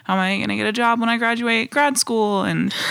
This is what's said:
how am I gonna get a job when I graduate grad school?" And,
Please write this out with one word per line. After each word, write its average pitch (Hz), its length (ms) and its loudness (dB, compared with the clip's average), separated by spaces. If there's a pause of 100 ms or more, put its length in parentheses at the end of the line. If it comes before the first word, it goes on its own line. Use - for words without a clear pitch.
how 190 100 0
am 190 60 2
I 190 180 0
gonna 202 180 -2
get 214 100 0
a 214 60 0
job 233 280 0
when 226 80 0
I 233 80 2
graduate 233 540 0
grad 285 260 2
school?" 208 460 0
And, 175 320 0 (160)